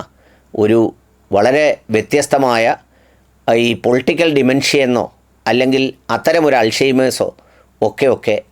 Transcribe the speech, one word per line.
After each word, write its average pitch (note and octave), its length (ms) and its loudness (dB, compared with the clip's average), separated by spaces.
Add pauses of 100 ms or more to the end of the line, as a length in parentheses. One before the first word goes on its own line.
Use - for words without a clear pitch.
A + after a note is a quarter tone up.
(540)
ഒരു A2 260 2 (500)
വളരെ B2+ 360 2 (240)
വ്യത്യസ്തമായ B2 840 0 (720)
ഈ A#2+ 280 2
പൊളിറ്റിക്കൽ C3 600 0
ഡിമെൻഷ്യ C3+ 520 0
എന്നോ A#2+ 180 0 (420)
അല്ലെങ്കിൽ C3 360 0 (280)
അത്തരമൊരു D3+ 460 0
അൾഷെയ്മേഴ്സോ B2+ 720 0 (520)
ഒക്കെ A2+ 260 -2
ഒക്കെ G#2+ 300 0 (160)